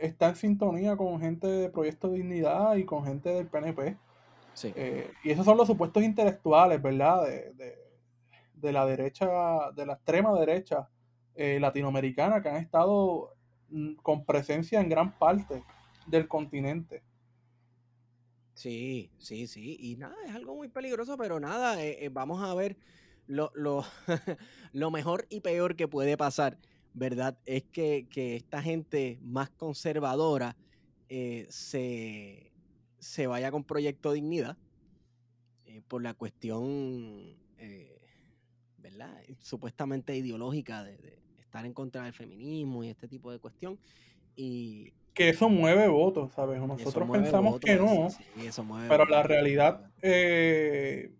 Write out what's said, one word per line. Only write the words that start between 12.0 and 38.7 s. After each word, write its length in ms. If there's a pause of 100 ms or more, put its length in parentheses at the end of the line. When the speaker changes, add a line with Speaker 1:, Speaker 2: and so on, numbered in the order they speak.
Speaker 1:
que 60
han 80
estado, 760 (340)
mm, 280
con 280
presencia 560
en 80
gran 320
parte 420 (460)
del 220
continente. 720 (1500)
Speaker 2:
Sí, 640
sí, 300
sí. 320
Y 180
nada, 180 (120)
es 80
algo 200
muy 140
peligroso, 480
pero 220
nada, 440
eh, 220
eh, 40
vamos 340
a 100
ver 240 (480)
lo, 300
lo, 280 (240)
<laughs> 320 (320)
lo 200
mejor 380
y 120
peor 340
que 120
puede 300
pasar, 420 (340)
¿verdad? 420 (100)
Es 180
que, 460
que 260
esta 260
gente 600
más 260
conservadora, 1040 (540)
eh, 400
se, 1000 (480)
se 260
vaya 240
con 140
Proyecto 500
Dignidad, 420 (1120)
eh, 220
por 160
la 100
cuestión, 1200 (220)
eh, 420 (760)